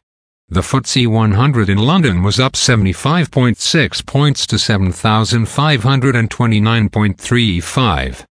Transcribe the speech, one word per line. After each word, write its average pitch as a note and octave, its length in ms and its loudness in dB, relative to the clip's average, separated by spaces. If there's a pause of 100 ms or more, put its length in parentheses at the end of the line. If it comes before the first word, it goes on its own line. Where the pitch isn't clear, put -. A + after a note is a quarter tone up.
(500)
The F2 100 0
footsie B2 460 -2
one A2 260 2
hundred A#2 380 2
in G2 80 2
London B2 440 2
was G2+ 160 0
up C3 160 0
seventy-five B2+ 760 0
point B2 260 0
six - 460 -2
points C#3+ 460 0
to G#2+ 100 -2
seven F#2+ 340 0
thousand A2 560 0
five C#3+ 340 -2
hundred C3 320 2
and A2+ 160 0
twenty-nine A2 600 2
point G#2 280 -2
three A2+ 400 0
five. E2 720 -4